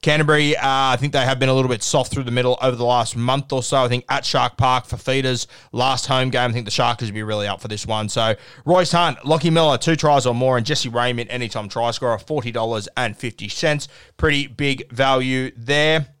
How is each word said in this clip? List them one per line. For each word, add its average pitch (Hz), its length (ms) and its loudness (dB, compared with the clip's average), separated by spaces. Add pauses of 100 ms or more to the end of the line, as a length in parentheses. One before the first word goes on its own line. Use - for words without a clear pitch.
Canterbury, 151 560 4
uh, - 60 -4
I 135 360 2
think 143 140 -2
they 135 120 2
have 131 140 0
been 131 100 2
a 131 40 4
little 131 180 2
bit 117 100 -4
soft 131 300 0
through 139 120 -4
the 120 80 -4
middle 123 300 2
over 127 140 0
the 120 100 -2
last 120 300 2
month 127 360 -2
or 131 120 -2
so. 135 200 2
I 123 40 0
think 123 220 -2
at 135 160 -2
Shark 127 320 -2
Park, 127 280 2
for - 120 -10
Fifita's 131 500 -2 (240)
last 127 340 0
home 131 240 2
game, 123 220 0
I - 20 -2
think 117 120 -4
the 101 60 -8
Sharkers 117 380 -2
will 101 60 -8
be 107 80 -6
really 107 240 -4
up 95 140 -6
for - 60 -12
this 107 200 -8
one. 107 220 -4
So 113 260 0 (300)
Royce 175 260 4
Hunt, 170 340 2
Lockie 156 240 2
Miller, 160 280 4
two 165 180 0
tries 143 300 2
or 123 100 2
more, 127 220 2
and 113 80 0
Jesse 135 240 -4
Ramien, 120 400 -2
anytime 117 400 -6
try 117 220 -2
scorer, 117 280 -2
forty 123 320 -6
dollars 113 360 -4 (100)
and 117 200 -2
fifty 107 300 -10
cents. 151 400 -2 (300)
Pretty 143 280 2
big 131 460 -4
value 131 640 0
there. 147 540 0 (100)